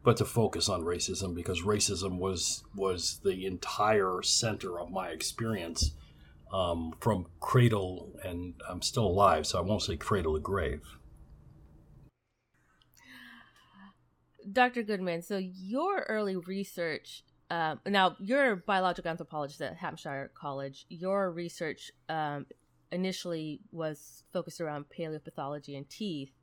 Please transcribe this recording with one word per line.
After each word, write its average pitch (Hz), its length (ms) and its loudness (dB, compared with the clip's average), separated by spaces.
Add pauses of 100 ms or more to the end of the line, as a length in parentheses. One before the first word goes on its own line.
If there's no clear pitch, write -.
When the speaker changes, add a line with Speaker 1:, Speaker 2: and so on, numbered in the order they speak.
Speaker 1:
but 117 160 6
to 104 80 2
focus 101 420 2
on 85 140 0
racism, 87 520 -2
because 85 280 -2
racism 98 560 0
was, - 440 -2 (120)
was 92 500 -2
the 95 220 0
entire 95 720 2
center 98 580 0
of - 120 -8
my 92 180 -4
experience, 85 840 -2 (600)
um, 85 480 0
from 98 280 2 (120)
cradle, 107 720 4 (100)
and 87 300 -6 (160)
I'm 90 140 -6
still 110 240 2
alive, 90 400 8
so - 120 0
I 87 40 2
won't 98 180 2
say - 160 -2
cradle 80 380 2
to 76 60 0
grave. 80 420 0 (3750)
Speaker 2:
Doctor 247 300 6
Goodman, 185 400 0
so 202 160 -2
your 196 640 -2 (100)
early 208 260 0
research, 180 880 -6 (240)
um, 160 380 0
now 190 340 4
you're 247 320 4
a 190 60 2
biological 185 520 0
anthropologist 156 520 -6
at 139 160 -6
Hampshire 147 560 -8
College. 139 560 -8
Your 185 400 0
research, 165 600 -8 (200)
um, 151 340 -2 (460)
initially 175 680 -4 (100)
was 160 600 -6
focused 170 300 -6
around 147 240 -4 (100)
paleopathology 151 800 -8
and 139 140 -10
teeth. 156 440 -6 (100)